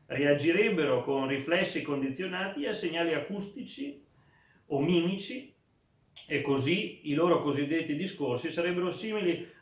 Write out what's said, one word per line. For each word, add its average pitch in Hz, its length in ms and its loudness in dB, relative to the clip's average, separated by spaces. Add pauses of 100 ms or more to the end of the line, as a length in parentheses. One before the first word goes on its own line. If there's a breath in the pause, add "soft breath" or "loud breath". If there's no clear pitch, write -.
reagirebbero 143 960 4
con 135 240 0
riflessi 156 540 0
condizionati 185 840 -4
a 214 60 -2
segnali 170 400 0
acustici 147 920 -6 (600 soft breath)
o 143 120 0
mimici, 175 720 0 (760)
e 143 140 0
così 143 680 -2
i 147 40 -2
loro 165 280 4
cosiddetti 147 540 -2
discorsi 147 540 -4
sarebbero 175 400 0
simili 196 600 -2 (120)